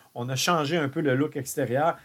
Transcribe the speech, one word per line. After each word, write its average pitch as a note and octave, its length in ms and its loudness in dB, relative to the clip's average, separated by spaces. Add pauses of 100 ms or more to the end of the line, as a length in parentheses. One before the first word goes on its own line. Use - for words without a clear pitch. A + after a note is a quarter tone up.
(140)
On A#2+ 160 -6
a C3 60 -2
changé D#3+ 420 2
un C#3+ 120 0
peu D#3+ 120 -4
le C3+ 140 2
look D3 200 0
extérieur, C#3 680 0